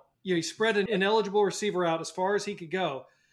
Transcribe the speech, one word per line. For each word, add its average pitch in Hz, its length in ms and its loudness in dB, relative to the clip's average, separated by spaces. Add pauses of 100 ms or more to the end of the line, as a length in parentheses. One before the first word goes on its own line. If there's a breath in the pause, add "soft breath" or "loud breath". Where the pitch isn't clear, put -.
(220)
You 185 100 -2
know, 175 40 2
he 170 60 0
spread 214 360 0
an 196 100 2
ineligible 202 560 2
receiver 180 400 0
out 165 160 0
as 160 100 -10
far 190 260 0
as 196 80 -4
he 202 100 -6
could 165 160 -14
go. 156 340 -2 (280 soft breath)